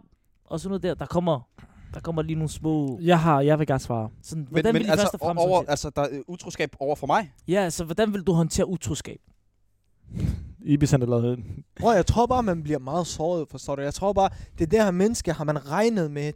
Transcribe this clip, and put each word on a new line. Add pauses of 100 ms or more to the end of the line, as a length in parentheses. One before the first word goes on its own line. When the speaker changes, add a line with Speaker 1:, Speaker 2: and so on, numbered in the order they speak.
(440)
Speaker 1:
og
sådan
noget
der,
der
kommer, (540)
der
kommer
lige
nogle
små
Speaker 2:
Jeg
har,
jeg
vil
gerne
svare. (120)
Speaker 1:
sådan,
Speaker 3:
Men,
Speaker 1:
hvordan
Speaker 3:
men
Speaker 1:
vil
I
Speaker 3:
altså,
Speaker 1:
først
og
fremmest
Speaker 3:
over,
Speaker 1:
håndtere
Speaker 3:
altså,
der
er,
øh,
utroskab
over
for
mig? (160)
Speaker 1:
Ja,
så
hvordan
vil
du
håndtere
utroskab? (1400)
Speaker 2:
Ibis,
han
er
lavet (360)
Speaker 4:
Bror,
jeg
tror
bare,
man
bliver
meget
såret,
forstår
du?
Jeg
tror
bare, (280)
det
er
det
her
menneske,
har
man
regnet
med.